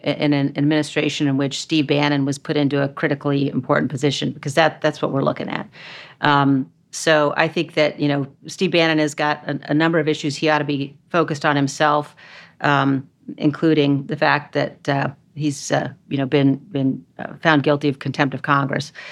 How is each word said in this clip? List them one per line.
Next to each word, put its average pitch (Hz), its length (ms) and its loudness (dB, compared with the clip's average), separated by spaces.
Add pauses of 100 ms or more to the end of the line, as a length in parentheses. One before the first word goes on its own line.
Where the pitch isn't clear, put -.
i-, 147 60 0
in 147 220 0
an 143 220 0
administration 151 720 0
in 135 100 2
which 139 220 -2
Steve 156 280 0
Bannon 147 360 2
was 139 140 -2
put - 180 -4
into 143 280 2
a 139 40 0
critically 139 640 -2
important 143 400 0
position, 143 420 -2
because 143 220 -8
that, 156 280 2
that's 156 200 -2
what 147 100 -2
we're 139 120 0
looking - 260 -2
at. - 180 -6 (540)
Um, 139 500 2 (200)
so 151 460 2
I 160 100 2
think 160 260 -4
that, 147 260 0
you 147 80 0
know, 143 200 0 (180)
Steve 170 240 -2
Bannon 160 300 2
has 151 160 0
got 151 320 -2
a, 143 160 -4
a 147 100 -2
number 165 240 2
of 151 100 0
issues 151 280 -2
he 160 120 -2
ought 151 120 2
to 147 40 -2
be 139 320 -4 (140)
focused 151 340 -2
on 151 120 2
himself, 147 600 0 (460)
um, 139 460 0 (300)
including 143 720 2
the 156 80 -6
fact 147 380 0
that, - 340 -4
uh, 139 220 0 (260)
he's, 143 340 -4
uh, 139 200 0 (180)
you 139 100 -4
know, 135 80 0
been, 139 300 4 (160)
been, 135 340 -2 (140)
uh, - 220 -10
found 156 200 4
guilty 147 280 2
of 139 100 -6
contempt 135 340 -2
of 135 80 -8
Congress. 139 520 -2 (180)